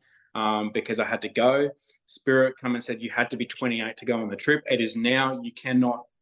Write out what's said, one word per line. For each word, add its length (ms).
um, 380
because 260
I 80
had 160
to 80
go. 400
Spirit 520
come 140
and 100
said, 200
"You 80
had 180
to 80
be 80
twenty-eight 520
to 80
go 140
on 100
the 60
trip. 300
It 160
is 160
now. 420
You 120
cannot, 540